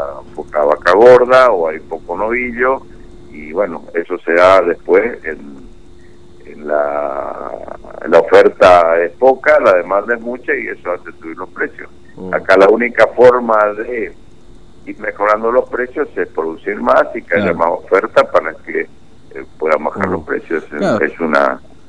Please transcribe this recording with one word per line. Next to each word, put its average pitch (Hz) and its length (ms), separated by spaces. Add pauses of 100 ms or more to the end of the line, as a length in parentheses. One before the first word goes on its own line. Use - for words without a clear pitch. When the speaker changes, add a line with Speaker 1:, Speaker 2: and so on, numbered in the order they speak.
(360)
Speaker 1:
poca 76 280
vaca 73 300
gorda 123 580
o 85 180
hay 80 100
poco 85 360
novillo, 123 680 (500)
y 76 200
bueno, 85 320 (120)
eso - 240
se 82 140
da 92 280
después 90 640
en, 78 140 (1040)
en 73 220
la, 71 1080 (300)
la 82 120
oferta 87 840
es - 100
poca, 131 460
la 113 140
demanda 98 420
es 113 60
mucha 135 340
y 113 120
eso 92 240
hace 87 280
subir 80 160
los 92 140
precios. - 400 (260)
Speaker 2:
Mm. 92 180
Speaker 1:
Acá 95 220
la 98 140
única 113 380
forma 120 500 (200)
de 110 360 (720)
ir 101 140
mejorando 107 520
los 127 160
precios 127 480
es 87 140
producir 82 520
más 131 220 (100)
y - 80
que - 140
haya 98 180
Speaker 2:
Claro. 80 40
Speaker 1:
más 82 120 (140)
oferta - 480
para 80 220
que, 80 280
eh, - 640 (140)
puedan 76 240
bajar 73 240
Speaker 2:
Mm. 90 60
Speaker 1:
los 82 100
precios. - 400
Es, - 60 (100)
Speaker 2:
Claro. 104 260
Speaker 1:
es - 140
una, 69 400 (300)